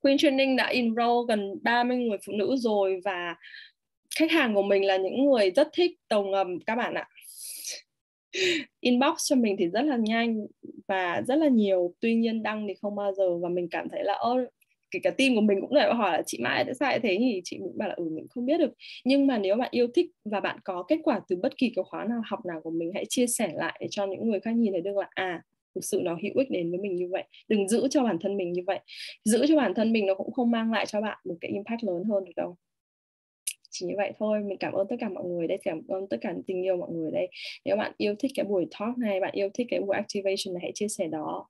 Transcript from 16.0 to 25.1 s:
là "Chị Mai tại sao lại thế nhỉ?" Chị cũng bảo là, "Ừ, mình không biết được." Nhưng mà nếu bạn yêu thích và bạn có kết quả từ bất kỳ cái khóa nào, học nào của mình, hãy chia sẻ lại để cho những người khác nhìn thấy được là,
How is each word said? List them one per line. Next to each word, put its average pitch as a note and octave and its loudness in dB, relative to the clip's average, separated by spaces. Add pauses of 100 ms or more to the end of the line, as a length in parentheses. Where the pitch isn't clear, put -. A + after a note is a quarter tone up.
là E3 0
"Chị - -8
Mai G3+ 2
tại - -6
sao C#4 0
lại A3+ 0
thế G3+ 2
nhỉ?" A3+ 2
Chị - -10
cũng F#3+ -8
bảo F#3 -2
là, - -6
"Ừ, F3 -6
mình D#3 -6
không B3 -6
biết D4+ 2
được." C4+ 2 (320)
Nhưng C#4 6
mà B3+ 2
nếu G3 2
bạn B3 0
yêu A#3+ 2
thích F4 4 (180)
và G#3 -2
bạn F#3+ -2
có F3+ -4
kết D#4+ 4
quả A#3 2
từ F#3 0
bất G#3 -2
kỳ B3+ 2
cái F#3 -2
khóa E3 -8
nào, A#3 -2
học G3+ -6
nào E3 -6
của D#3+ -8
mình, E3 -4
hãy G3+ -4
chia B3 2
sẻ A3 0
lại D#3+ -4
để - -6
cho G3+ -2
những G3+ -2
người G3 0
khác A3+ -4
nhìn A3+ 4
thấy F3+ 0
được G3+ -2
là, F#3+ -2